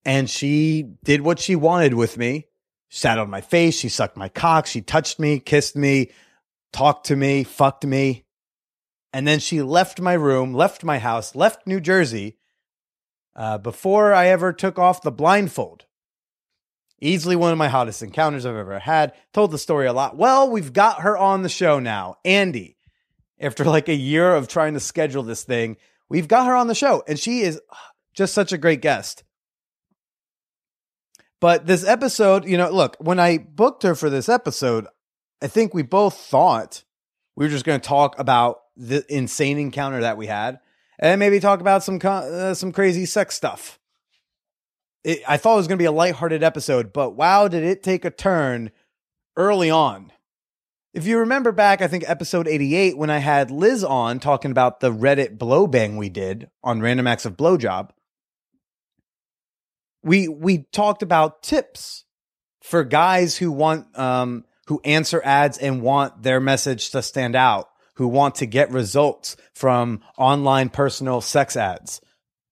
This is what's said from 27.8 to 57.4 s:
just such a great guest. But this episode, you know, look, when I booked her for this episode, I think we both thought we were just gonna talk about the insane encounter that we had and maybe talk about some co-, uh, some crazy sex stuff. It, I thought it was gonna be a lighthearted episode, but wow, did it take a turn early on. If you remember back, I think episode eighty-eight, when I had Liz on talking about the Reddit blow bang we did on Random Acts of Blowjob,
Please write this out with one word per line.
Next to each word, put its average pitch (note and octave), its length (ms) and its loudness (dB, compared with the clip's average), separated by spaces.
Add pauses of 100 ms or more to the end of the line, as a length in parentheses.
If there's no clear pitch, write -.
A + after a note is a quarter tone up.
just F#3+ 200 -2
such G3+ 200 0
a F3 40 -2
great D3+ 240 2
guest. C3 440 -4 (2250)
But E3+ 260 2
this F3+ 160 2
episode, G3+ 640 2
you F3+ 120 0
know, F3 120 2
look, E3 300 0
when F3+ 200 0
I F3 180 4
booked G#3+ 460 0
her F3+ 100 2
for D3+ 160 -4
this C#3 200 -2
episode, B2 580 -2 (540)
I C#3+ 60 -6
think A3 260 0
we E3 100 -2
both F#3+ 320 2
thought C3+ 680 0 (500)
we C#3+ 100 -2
were D3+ 60 -2
just C3+ 140 -4
gonna D3 140 0
talk C#3+ 380 0
about A#2+ 440 0 (160)
the B2+ 360 -6
insane C#3+ 440 -2
encounter C#3 420 -6
that A2+ 180 -2
we G#2+ 100 -12
had A2 320 -6 (380)
and F3 220 2
maybe G3+ 220 4
talk G3 180 2
about F#3+ 240 2
some F#3+ 160 -4
co-, F#3+ 100 -2
uh, F#3 440 -4
some F#3 180 -8
crazy F#3 340 0
sex - 300 -2
stuff. - 440 -10 (1200)
It, D#3+ 240 -4
I C#3+ 80 2
thought A3+ 200 4
it - 20 4
was F3+ 100 0
gonna F#3+ 100 -2
be F3 80 2
a D#3 60 2
lighthearted D#3+ 500 -2
episode, C3+ 520 0
but C3 180 -2
wow, F#3 380 4
did E3+ 140 -2
it F#3 200 -2
take F#3 220 -2
a D#3+ 60 -6
turn C3 600 -2 (640)
early F#3 340 2
on. A#2+ 440 0 (800)
If D#3+ 120 -8
you A3+ 120 2
remember A#3 340 0
back, G3 300 4
I F3+ 60 0
think D#3+ 200 -6
episode E3+ 400 -2
eighty-eight, D3+ 500 0
when D3+ 120 -4
I D3+ 80 0
had C#3 340 0
Liz G3 320 2
on B2+ 380 -2
talking C#3 300 0
about B2 280 2
the B2+ 120 0
Reddit A#2+ 460 0
blow C#3 300 2
bang A2 300 0
we G#2 100 -6
did F#2+ 420 -8 (140)
on A#2 160 -2
Random B2 280 0
Acts A#2 180 -2
of G2 100 -10
Blowjob, A2+ 540 0 (2000)